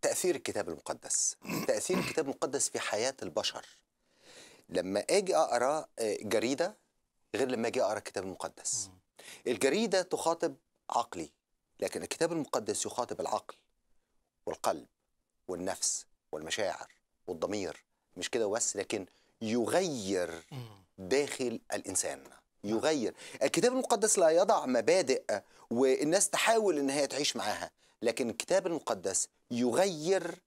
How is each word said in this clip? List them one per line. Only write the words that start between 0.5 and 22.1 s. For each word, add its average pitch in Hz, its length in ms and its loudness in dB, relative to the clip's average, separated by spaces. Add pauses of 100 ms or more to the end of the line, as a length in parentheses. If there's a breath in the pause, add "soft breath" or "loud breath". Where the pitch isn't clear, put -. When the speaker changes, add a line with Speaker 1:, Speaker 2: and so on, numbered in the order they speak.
Speaker 1:
المقدس، - 760 -4
<clears throat> - 240 -4
تأثير 135 300 0
الكتاب 160 260 0
المقدس 139 440 -2
في 120 120 -4
حياة 117 420 0
البشر. 110 440 -4 (1000 loud breath)
لما 92 420 -2
أجي 185 260 2
أقرأ، 143 500 2 (120)
آه، 107 240 0
جريدة 127 540 0 (580)
غير 123 140 2
لما 117 200 -2
أجي 120 140 0
أقرأ 104 160 0
الكتاب - 260 -8
المقدس. - 640 -6
Speaker 2:
مم. 92 100 -20 (480 loud breath)
Speaker 1:
الجريدة 175 560 2
تخاطب 165 540 0 (340)
عقلي، 85 400 -2 (500)
لكن 92 220 -4
الكتاب 165 300 -2
المقدس 117 540 -2
يخاطب - 340 -6
العقل - 340 -4 (920)
والقلب 85 400 -4 (640)
والنفس 90 580 -4 (260)
والمشاعر 80 600 -4 (340)
والضمير. 90 580 -4 (320)
مش 87 140 -6
كده 113 160 2
بس، 101 300 0
لكن 98 300 -4 (360 soft breath)
يغير 107 1120 0
Speaker 2:
مم. 110 320 -14 (140)
Speaker 1:
داخل 123 640 0 (120)
الإنسان. - 500 -4